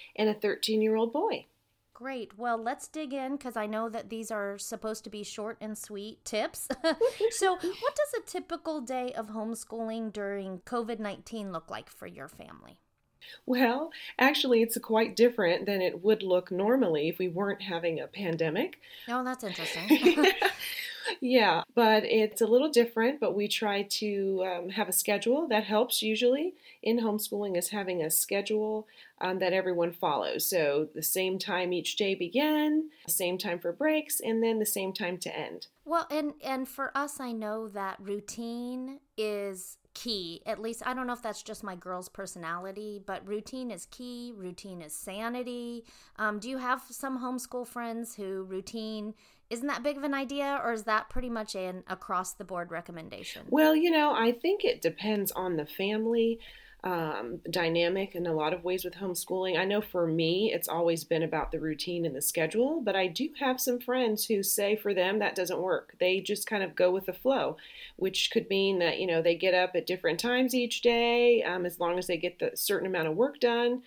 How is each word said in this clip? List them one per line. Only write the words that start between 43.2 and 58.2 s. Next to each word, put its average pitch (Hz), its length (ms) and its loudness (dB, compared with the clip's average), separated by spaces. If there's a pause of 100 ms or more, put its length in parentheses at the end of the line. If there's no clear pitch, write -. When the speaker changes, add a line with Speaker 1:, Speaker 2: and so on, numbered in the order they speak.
Speaker 2:
routine 233 440 -8
is 175 160 -10
key. 240 500 -12
Routine 185 460 -12
is 156 100 -14
sanity. 240 920 -6 (320)
Um, 208 240 -2
do 233 100 -8
you 269 80 -4
have 254 320 -2
some 262 320 -6
homeschool 247 440 -6
friends 233 500 -8
who 190 260 -6
routine 214 720 -8 (340)
isn't 240 200 -4
that 240 160 -4
big 294 120 0
of 277 60 -10
an 285 100 0
idea, 277 520 -2
or 233 80 0
is 220 120 -4
that 220 240 0
pretty 247 220 -2
much 220 240 -6
an 185 320 -6
across-the-board 180 840 -4
recommendation? - 760 -10
Speaker 1:
Well, 311 280 8
you 330 160 6
know, 294 200 6
I 233 200 4
think 370 320 0
it - 180 2
depends 202 480 0
on 180 260 -2
the 151 100 -2
family, 226 720 2 (420)
um, 156 560 -2 (100)
dynamic 170 680 2
in 175 100 -2